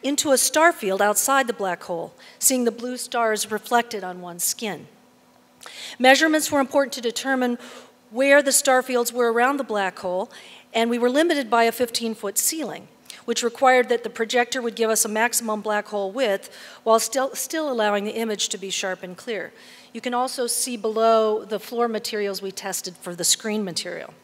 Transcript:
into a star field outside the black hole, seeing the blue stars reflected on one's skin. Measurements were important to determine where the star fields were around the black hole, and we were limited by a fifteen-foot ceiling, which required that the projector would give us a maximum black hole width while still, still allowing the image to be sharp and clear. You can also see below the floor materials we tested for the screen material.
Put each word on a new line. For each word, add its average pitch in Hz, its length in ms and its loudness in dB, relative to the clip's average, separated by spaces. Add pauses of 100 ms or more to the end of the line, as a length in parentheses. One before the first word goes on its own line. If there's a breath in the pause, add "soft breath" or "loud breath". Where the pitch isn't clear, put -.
into 277 300 0
a 262 40 6
star 320 360 4
field 196 280 -2
outside 240 460 2
the 233 60 -4
black 185 320 -4
hole, 170 280 -8 (280 loud breath)
seeing 254 240 2
the 226 80 2
blue 247 240 -8
stars 220 520 -2
reflected 214 540 -2
on 180 180 -10
one's 175 220 -10
skin. - 460 -6 (1080 loud breath)
Measurements 302 540 4
were 294 80 2
important 277 360 0
to 247 60 -10
determine 247 560 -2 (540 loud breath)
where 277 320 6
the 269 80 2
star 254 320 4
fields 240 300 -2
were 233 200 2
around 254 260 2
the 233 160 -6
black 190 260 -2
hole, 190 280 -4 (460 loud breath)
and 233 160 2
we 240 80 0
were 240 100 2
limited 285 400 2
by 233 160 4
a 226 60 4
fifteen-foot 226 680 -4
ceiling, 277 520 -4 (360 loud breath)
which 233 200 -2
required 254 440 4
that 233 140 0
the 220 80 -6
projector 240 500 -2
would 233 140 -6
give 220 160 0
us 220 140 2
a 226 40 -4 (140)
maximum 226 380 -2
black 208 260 -2
hole 202 240 -4
width 208 400 -2 (320 loud breath)
while 226 160 6
still, 254 380 -2
still 311 340 -4
allowing 208 320 0
the 214 140 -6
image 220 320 -4
to 208 100 -8
be 190 120 -10
sharp 185 340 -6
and 180 120 -14
clear. 208 360 -8 (400 loud breath)
You 226 80 -12
can 247 140 -4
also 254 340 -2
see 240 280 -4
below 220 680 2
the 196 160 -6
floor 240 260 -2
materials 208 560 -4
we 196 80 -6
tested 190 460 -8
for 175 180 -10
the 175 80 -8
screen 214 400 -2
material. 170 600 -8